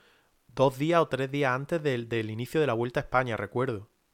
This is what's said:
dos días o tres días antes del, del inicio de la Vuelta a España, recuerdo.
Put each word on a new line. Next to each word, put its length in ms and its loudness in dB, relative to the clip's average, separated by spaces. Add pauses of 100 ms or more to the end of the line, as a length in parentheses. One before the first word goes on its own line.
(480)
dos 300 2
días 220 4
o 60 4
tres 240 -4
días 220 2
antes 280 -2
del, 280 -2
del 200 -2
inicio 320 -2
de 60 4
la 80 2
Vuelta 240 -2
a 60 -2
España, 320 0
recuerdo. 520 -4 (240)